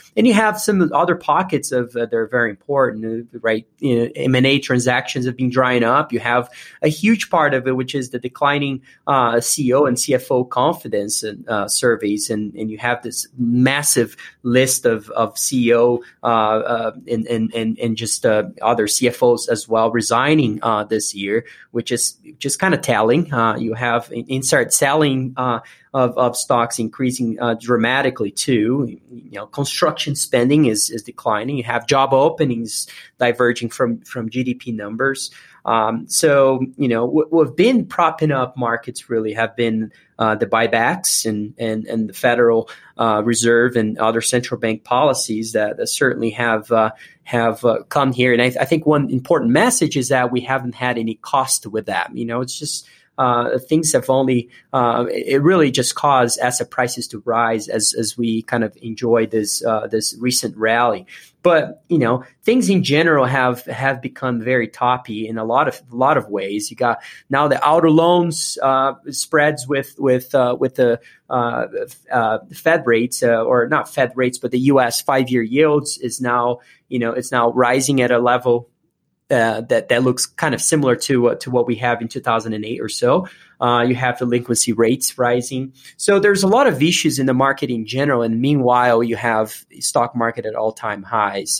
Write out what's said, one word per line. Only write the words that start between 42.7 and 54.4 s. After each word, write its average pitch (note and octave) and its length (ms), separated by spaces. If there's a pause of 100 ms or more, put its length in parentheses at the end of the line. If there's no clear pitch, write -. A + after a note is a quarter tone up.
uh, A2 260
Reserve A#2 540
and A2 200
other A2+ 240
central B2 380
bank A2 240
policies B2 720
that, G#2+ 240
that G#2+ 100
certainly A#2+ 440
have, A2+ 400
uh, A2 200 (320)
have, A#2 400
uh, A2+ 200
come C3+ 280
here. B2 220
And A#2+ 80
I, B2 180
I C3+ 60
think D#3+ 200
one D3 240
important B2+ 420
message D#3 440
is B2+ 140
that B2+ 220
we B2 100
haven't B2+ 340
had B2 220
any A2+ 180
cost - 500
with G#2+ 200
that. F#2 300
You A#2+ 100
know, A#2 160
it's B2+ 180
just, - 280 (300)
uh, A#2+ 420
things D#3 340
have B2+ 160
only, C3 400 (240)